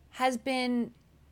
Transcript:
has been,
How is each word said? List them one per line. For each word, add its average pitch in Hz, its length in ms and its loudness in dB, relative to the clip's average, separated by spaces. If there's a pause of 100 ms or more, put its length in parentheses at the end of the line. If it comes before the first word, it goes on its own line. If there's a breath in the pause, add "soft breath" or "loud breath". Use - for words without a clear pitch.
(100)
has 254 260 2
been, 247 560 0 (400)